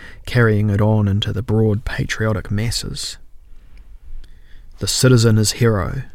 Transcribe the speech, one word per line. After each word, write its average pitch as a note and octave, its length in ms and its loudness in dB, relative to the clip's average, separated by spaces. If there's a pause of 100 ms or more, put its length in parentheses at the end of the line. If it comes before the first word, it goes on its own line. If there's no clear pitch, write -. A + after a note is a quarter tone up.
(240)
carrying G#2+ 460 2
it G2+ 100 2
on G#2+ 260 4
into G2+ 280 0
the F#2+ 80 -4
broad G#2+ 420 0
patriotic - 640 -4
masses. - 680 -4 (1600)
The G2 100 -4
citizen A#2 480 6
is G#2+ 160 2
hero, F#2+ 500 0 (120)